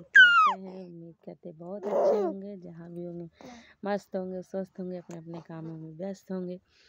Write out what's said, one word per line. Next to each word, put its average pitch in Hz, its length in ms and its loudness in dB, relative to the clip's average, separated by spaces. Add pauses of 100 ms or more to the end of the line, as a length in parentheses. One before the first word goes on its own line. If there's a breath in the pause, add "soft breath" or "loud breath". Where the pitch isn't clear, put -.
कैसे 1077 440 10
हैं? - 320 -10
उम्मीद 170 300 -16 (100)
करते 175 240 -16
हैं 160 100 -16
बहुत 180 280 -12
अच्छे 415 320 4
होंगे, 202 400 -4
जहाँ 170 320 -16
भी 175 140 -10
होंगे 175 240 -10 (560 loud breath)
मस्त 196 320 -4
होंगे, 185 260 -6
स्वस्थ 190 380 -8
होंगे, 180 160 -6
अपने 170 220 -12
अपने 165 300 -12
कामों 160 280 -10
में 160 200 -14
व्यस्त 190 360 -10
होंगे। 180 260 -6 (300 loud breath)